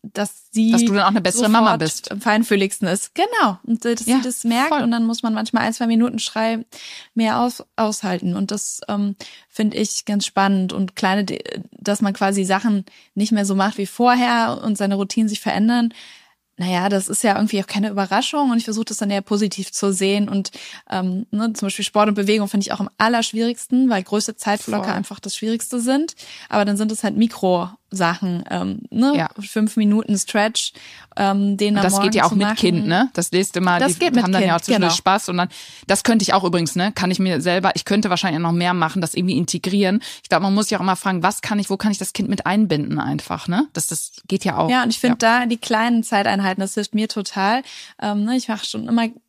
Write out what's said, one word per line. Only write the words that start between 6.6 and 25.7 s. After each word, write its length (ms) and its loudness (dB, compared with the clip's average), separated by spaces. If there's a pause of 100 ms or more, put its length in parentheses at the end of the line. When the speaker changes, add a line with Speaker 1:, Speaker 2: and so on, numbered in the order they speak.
Speaker 1:
mehr 260 2
aus-, 240 -2 (100)
aushalten. 640 -2
Und 160 -4
das, 340 -8
ähm, 300 -2 (320)
finde 300 -2
ich 260 -2
ganz 220 -2
spannend. 460 2
Und 220 -2
kleine, 300 0
De-, 180 -6 (300)
dass 300 -2
man 100 2
quasi 320 0
Sachen 400 0 (320)
nicht 160 0
mehr 140 2
so 100 0
macht 220 0
wie 80 -4
vorher 760 2
und 160 -2
seine 160 0
Routinen 340 0
sich 120 -4
verändern. 520 2 (680)
Naja, 280 0
das 200 0
ist 140 -2
ja 140 4
irgendwie 260 0
auch 60 -8
keine 200 -2
Überraschung 640 0
und 80 2
ich 60 0
versuche 220 -4
das 100 -8
dann 140 -2
eher 100 0
positiv 500 -2
zu 220 0
sehen 360 0
und, 220 -2 (400)
ähm, 400 -2
ne, 220 0
zum 140 -4
Beispiel 180 -4
Sport 240 2
und 80 2
Bewegung 320 2
finde 180 0
ich 60 -6
auch 80 -6
am 180 -4
allerschwierigsten, 920 0
weil 120 2
größte 320 -2
Zeitblöcke 520 -2
Speaker 2:
Voll. 60 -2
Speaker 1:
einfach 280 -6
das 160 -8
Schwierigste 420 -4